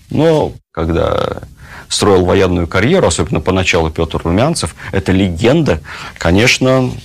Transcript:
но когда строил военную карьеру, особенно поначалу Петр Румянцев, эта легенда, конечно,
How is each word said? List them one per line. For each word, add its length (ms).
но 440
когда 680
строил 340
военную 440
карьеру, 400
особенно 340
поначалу 500
Петр 320
Румянцев, 520
эта 180
легенда, 680
конечно, 720